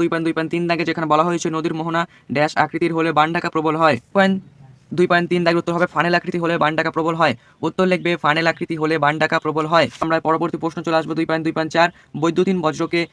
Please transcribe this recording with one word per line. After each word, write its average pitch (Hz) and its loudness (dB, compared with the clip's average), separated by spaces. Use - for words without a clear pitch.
দুই 170 0
পয়েন্ট 165 -2
দুই 160 -2
পয়েন্ট 160 -4
তিন 170 -2
দাগে, 170 0
যেখানে 160 -2
বলা 156 4
হয়েছে 175 -2
নদীর 160 -2
মোহনা 165 -2
ড্যাশ 147 0
আকৃতির 165 -2
হলে 160 2
বান্ডাকা 165 2
প্রবল 156 0
হয়। 156 4
পয়েন্ট 190 4
দুই 180 4
পয়েন্ট 175 2
তিন 180 2
দাগের 170 2
উত্তর 170 -2
হবে 175 2
ফানেল 165 -2
আকৃতি 175 -2
হলে 170 0
বান্ডাকা 156 0
প্রবল 160 -2
হয়। 147 4
উত্তর 185 0
লিখবে 170 0
ফানেল 160 2
আকৃতি 165 -4
হলে 156 0
বান্ডাকা 156 0
প্রবল 156 -2
হয়। 160 4
আমরা 165 0
পরবর্তী 160 0
প্রশ্ন 165 -6
চলে 160 2
আসবো 156 -4
দুই 165 -2
পয়েন্ট 160 -2
দুই 160 -2
পয়েন্ট 160 -4
চার, 165 4
বৈদ্যুতিন 175 2
বজ্রকে 160 0